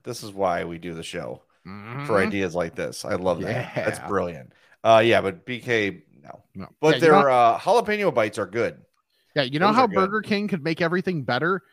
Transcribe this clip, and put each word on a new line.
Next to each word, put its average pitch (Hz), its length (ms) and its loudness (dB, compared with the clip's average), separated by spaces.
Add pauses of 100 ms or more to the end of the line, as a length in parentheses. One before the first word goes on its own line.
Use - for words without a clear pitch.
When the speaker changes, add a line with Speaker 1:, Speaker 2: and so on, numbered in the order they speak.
Speaker 1:
this 120 200 -12
is 104 100 -14
why 90 320 0
we 85 140 -10
do 85 160 -10
the 82 80 -12
show, 67 400 -12 (240)
Speaker 2:
Mm-hmm. 110 400 -12
Speaker 1:
for 113 120 2
ideas 95 360 0
like 85 200 -4
this. 78 300 -8
I 98 120 -4
love 90 260 -2
that. 120 320 -6
That's 107 240 -4
Speaker 2:
Yeah. 76 100 -12
Speaker 1:
brilliant. 87 440 -4 (300)
Uh, 110 220 6
yeah, 107 160 4
but 92 240 -4
B 123 160 -10
K, 104 440 -2 (180)
no. - 200 -20 (120)
Speaker 2:
No. 92 140 -14 (120)
Speaker 1:
But 151 80 2
Speaker 2:
Yeah, 156 60 6
you 127 80 0
Speaker 1:
their, 160 100 8
Speaker 2:
know 147 160 6
Speaker 1:
uh, 127 300 6
jalapeno 202 560 0
bites 110 240 0
are 101 80 -2
good. 92 340 -4 (560)
Speaker 2:
Yeah, 147 60 2
you 135 160 -4
know 180 80 2
Speaker 1:
Those 214 100 2
Speaker 2:
how 262 80 4
Speaker 1:
are 226 40 2
good. 185 80 -4
Speaker 2:
Burger 196 260 0
King 202 260 -2
could 160 160 -4
make 160 160 -2
everything 175 440 -2
better? 156 380 -2 (100)